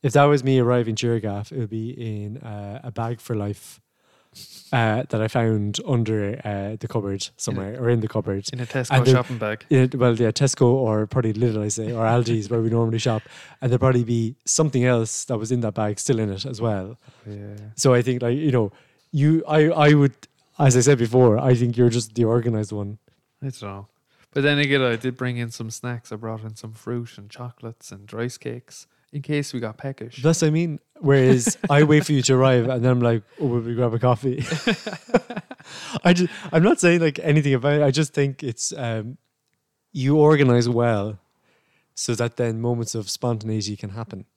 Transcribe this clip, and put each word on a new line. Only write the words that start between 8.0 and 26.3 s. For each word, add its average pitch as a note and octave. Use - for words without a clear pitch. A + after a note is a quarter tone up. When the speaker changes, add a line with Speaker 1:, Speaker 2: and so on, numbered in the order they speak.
Speaker 1:
the G#2+
cupboard. G2+
Speaker 2:
in B2
a A#2+
Tesco B2+
Speaker 1:
And B2+
the C3
Speaker 2:
shopping B2
bag. A2
Speaker 1:
in B2+
a, C#3
well, B2
yeah, A2+
Tesco C3+
or A2+
probably A2+
Lidl, G#2+
I G#2
say, A2
or A2+
Aldi's A2+
where A#2
we A2+
normally A2+
shop. A2
And B2+
there'd B2
probably B2+
be A#2
something C3+
else A#2+
that A#2+
was A2
in B2
that G#2+
bag G#2
still A#2+
in G#2+
it F#2+
as B2
well. G#2+
Speaker 2:
Yeah. G#2
Speaker 1:
So C3
I B2
think, B2
like, A#2+
you D3+
know, A2
you, D#3
I, D3+
I D3+
would, C#3
as C3
I B2+
said C3
before, A#2
I C3+
think A#2+
you're A#2+
just A2
the A#2
organized A2+
one. G#2
Speaker 2:
I C#3
don't B2+
know. G2+
But C#3
then C#3+
again, C#3
I A#2+
did B2
bring B2
in A#2
some A2+
snacks. A#2+
I A2
brought A2